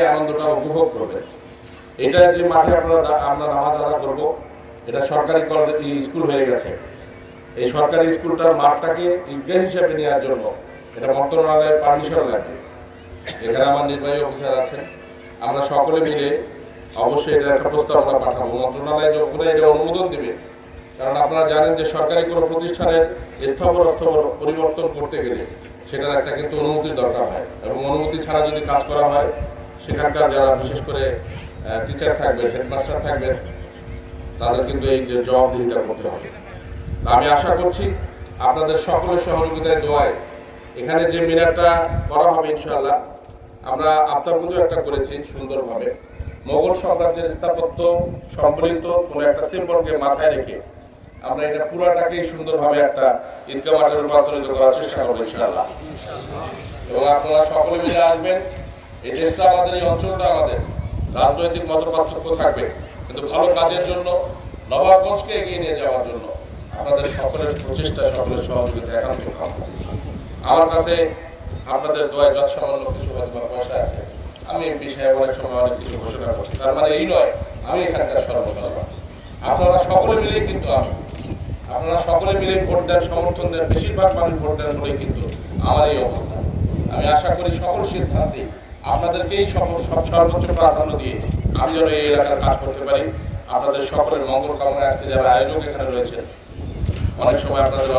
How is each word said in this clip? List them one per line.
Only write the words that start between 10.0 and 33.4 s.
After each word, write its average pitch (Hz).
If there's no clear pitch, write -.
জন্য 120
এটা 123
মন্ত্রণালয়ের 156
পারমিশন 147
লাগবে। -
এখানে 127
আমার 143
নির্বাহী 143
অফিসার 135
আছেন, 131
আমরা 139
সকলে 151
মিলে 143
অবশ্যই 147
এটা 143
একটা 131
প্রস্তাবনা 147
পাঠাবো। 123
মন্ত্রণালয় 151
যখন 151
এটা 151
অনুমোদন 170
দিবে, 123
কারণ 131
আপনারা 160
জানেন 156
যে 156
সরকারি 156
কোনো 170
প্রতিষ্ঠানের 165
স্থাবর 175
অস্থাবর 156
পরিবর্তন 156
করতে 147
গেলে 110
সেটার 143
একটা 139
কিন্তু 147
অনুমতির 151
দরকার 120
হয়, -
এবং 131
অনুমতি 156
ছাড়া 156
যদি 151
কাজ 143
করা 147
হয়, 143
সেখানকার 151
যারা 135
বিশেষ 135
করে, 139
আহ, -
টিচার 151
থাকবে, 123
হেডমাস্টার 131
থাকবে, 143